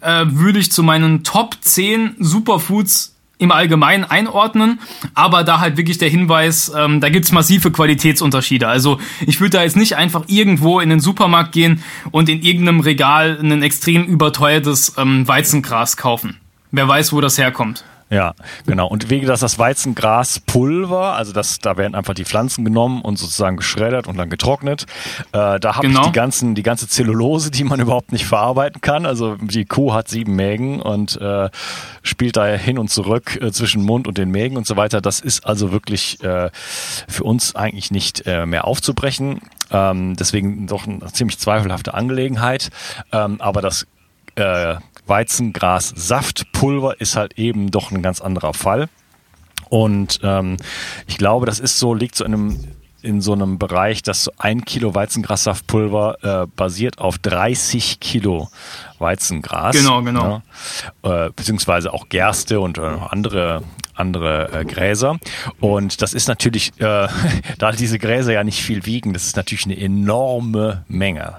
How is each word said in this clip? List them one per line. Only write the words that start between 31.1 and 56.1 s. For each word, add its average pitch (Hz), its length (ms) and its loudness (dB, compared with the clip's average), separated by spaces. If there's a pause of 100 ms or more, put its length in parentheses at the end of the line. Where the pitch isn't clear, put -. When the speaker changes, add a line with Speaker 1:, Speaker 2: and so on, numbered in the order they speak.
Speaker 2:
äh, 101 280 -2 (540)
spielt - 320 -2
daher 104 220 2
hin 127 200 -2
und 110 120 -4
zurück, 110 520 -2
äh, 117 120 -2
zwischen 110 300 0
Mund 117 240 0
und 95 100 -4
den 95 120 0
Mägen 113 280 -2
und 113 100 -6
so 107 80 -2
weiter. 104 240 2
Das 98 220 -2
ist - 240 -4
also 101 260 0
wirklich, - 500 -4
äh, 90 280 -2 (580)
für - 160 -6
uns 113 320 0
eigentlich 101 360 -6
nicht, - 360 -4
äh, 85 180 -2
mehr 85 220 -2
aufzubrechen. 135 720 -4 (320)
Ähm, 92 460 0
deswegen 101 500 -2
doch 98 180 -6
eine 98 140 -8 (140)
ziemlich 113 260 -2
zweifelhafte 104 540 -2
Angelegenheit. 127 800 -2 (420)
Ähm, 104 260 0
aber 101 220 -2
das, 95 260 -4 (480)
äh, 87 400 0 (320)
Weizengras-Saftpulver 113 1900 -2
ist - 140 -4
halt 104 220 -4
eben 104 340 -2
doch 98 200 -2
ein 98 100 -4
ganz 90 200 -4
anderer 90 320 -4
Fall. 120 340 -2 (840)
Und, 104 540 2
ähm, 95 340 0 (500)
ich - 100 -8
glaube, 113 280 0
das 110 140 -4
ist 127 200 -4
so, 120 140 0
liegt 113 220 -4
so 113 100 -4
in 107 80 -2
einem, 104 260 -2 (420)
in 104 200 -2
so 101 120 0
einem 95 240 -2
Bereich, 92 460 -2
dass - 220 -2
so - 120 -6
ein 110 280 -2
Kilo 113 280 -4
Weizengras-Saftpulver, 104 1500 -2